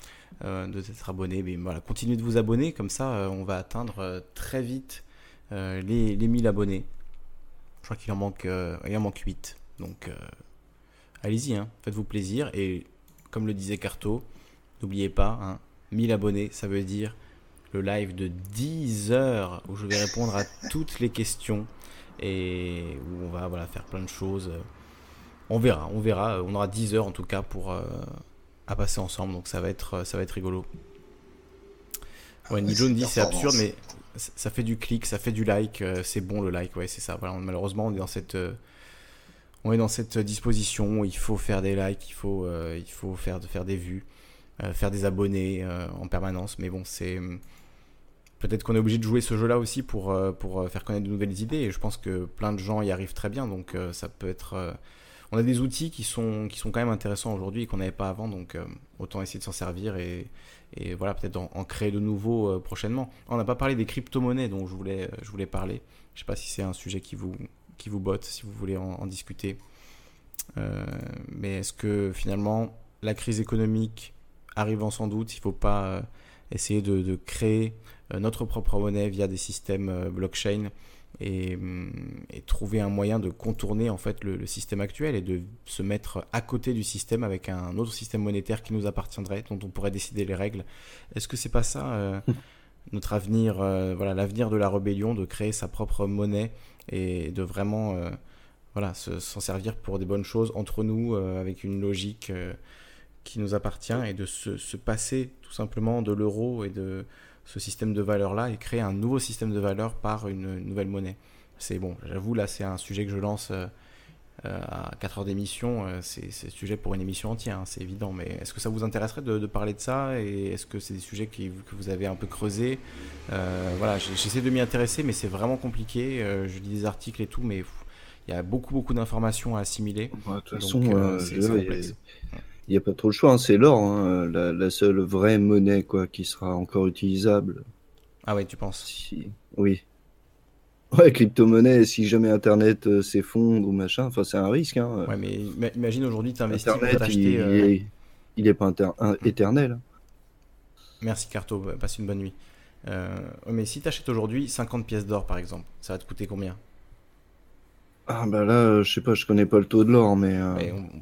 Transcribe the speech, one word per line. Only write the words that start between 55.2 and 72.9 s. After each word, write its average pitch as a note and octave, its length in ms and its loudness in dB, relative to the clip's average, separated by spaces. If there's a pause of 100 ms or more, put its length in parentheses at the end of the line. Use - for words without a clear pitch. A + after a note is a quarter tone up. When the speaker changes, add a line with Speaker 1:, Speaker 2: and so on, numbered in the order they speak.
Speaker 1:
on A2 60 0
a A#2 60 4
des B2 160 2
outils D3 320 -2
qui A#2 120 -10
sont, G#2+ 440 -2
qui - 100 -8
sont - 140 -4
quand A#2+ 80 0
même A#2+ 100 2
intéressants G#2 460 -2
aujourd'hui G2 280 -4
et A2 40 -6
qu'on G2 100 -2
n'avait F#2+ 140 -2
pas G2 180 -4
avant, G#2+ 180 -6
donc, F#2 280 -10
euh, E2+ 100 -8 (320)
autant F#2+ 240 -8
essayer F#2+ 180 -8
de - 40 -10
s'en - 80 -8
servir F#2 460 -6
et, F2+ 300 -6 (480)
et F2+ 180 -6
voilà, F#2+ 200 -2
peut-être - 220 -6
en, F#2 180 -6
en F#2+ 120 -6
créer G#2 260 -2
de G2+ 80 -2
nouveaux, G#2+ 500 0
euh, F#2 100 0
prochainement. A#2+ 520 -4 (160)
On A#2+ 100 -2
n'a A2+ 60 2
pas A#2+ 120 0
parlé C3+ 200 0
des A2+ 100 0
crypto-monnaies B2+ 640 -2
dont G2 160 -4
je F#2 100 -10
voulais, F#2+ 280 -6
euh, - 180 -8
je G#2 80 -14
voulais G2 160 -4
parler. F#2+ 360 -4 (340)
Je - 40 -18
sais - 60 -16
pas G2 100 -4
si - 140 -10
c'est - 140 -6
un F#2 100 -4
sujet F#2+ 280 -8
qui - 140 -14
vous, F#2+ 200 -8 (420)
qui - 120 -12
vous G2+ 100 -4
botte, G2 260 -2
si - 180 -12
vous G#2 80 -12
voulez G2 260 -4
en, F#2 160 -6
en F2+ 120 -8
discuter. F#2+ 520 -8 (1000)
Euh, - 280 -4 (420)
mais G2 320 -6
est-ce F#2 140 -6
que G2+ 400 0
finalement, G#2 640 0 (240)